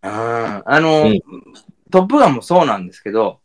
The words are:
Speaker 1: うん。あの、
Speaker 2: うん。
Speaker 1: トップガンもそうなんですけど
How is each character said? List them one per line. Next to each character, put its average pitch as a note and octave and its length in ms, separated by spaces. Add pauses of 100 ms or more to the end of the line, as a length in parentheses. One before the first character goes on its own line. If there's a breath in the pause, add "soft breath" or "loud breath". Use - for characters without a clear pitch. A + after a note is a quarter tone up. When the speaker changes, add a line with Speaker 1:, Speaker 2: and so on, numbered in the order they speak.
Speaker 1:
う F#2+ 60
ん。 - 20
あ A#2 680
の、 D#3 220
Speaker 2:
う D3+ 60
ん。 - 120 (680)
Speaker 1:
ト F#3 100
ッ F#3+ 60
プ B3 100
ガ C#4 100
ン D3 80
も A#2 80
そ F3 220
う - 20
な G#2+ 120
ん F#2 80
で F2 80
す - 60
け G2+ 120
ど G#2+ 320